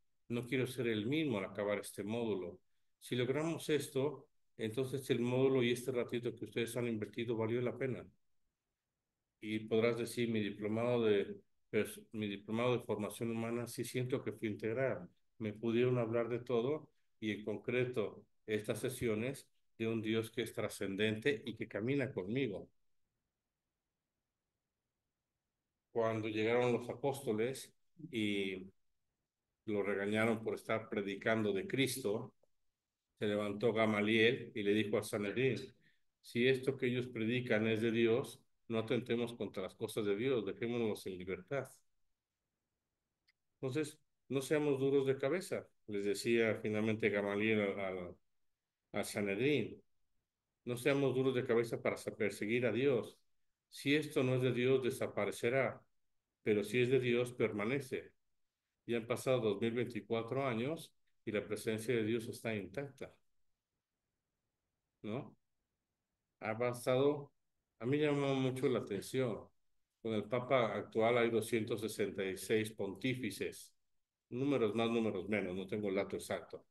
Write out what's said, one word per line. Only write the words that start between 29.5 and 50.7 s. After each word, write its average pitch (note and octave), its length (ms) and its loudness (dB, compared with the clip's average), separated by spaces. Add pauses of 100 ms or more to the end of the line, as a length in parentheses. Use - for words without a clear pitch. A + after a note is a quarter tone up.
lo G2+ 180 0
regañaron G#2+ 600 2
por G#2 120 -2
estar A2 340 -4
predicando G#2 640 0
de F#2+ 140 -2
Cristo, B2 640 -2 (840)
se A2 100 -2
levantó G#2 460 2
Gamaliel A2 840 4
y G#2+ 80 -4
le G2+ 100 4
dijo G#2+ 240 2
al G2+ 60 0
Sanedrín, A2 560 0 (640)
"Si A#2+ 260 2
esto C3 300 2
que C3 100 -2
ellos B2 200 -2
predican A#2 600 0
es A2 140 2
de A#2 100 2
Dios, A#2 500 2 (260)
no A2+ 120 -2
atentemos A#2 540 -2
contra G2+ 300 -6
las F#2 120 -8
cosas A2 300 -4
de G2+ 100 2
Dios, A#2+ 300 0
dejémoslos A2+ 640 -2
en F#2 100 -6
libertad". F#2 520 -6 (1900)
Entonces, C#3 380 -4 (300)
no C3+ 120 0
seamos D3 380 2
duros C3+ 280 4
de C3 100 2
cabeza, C#3 500 -2 (200)
les G2+ 180 -2
decía A2+ 560 4
finalmente A2 480 0
Gamaliel G#2 520 2
al, G2 180 0
al, F#2 360 -6 (800)
al G2+ 120 -2
Sanedrín. G#2+ 760 0 (840)
No B2 120 -4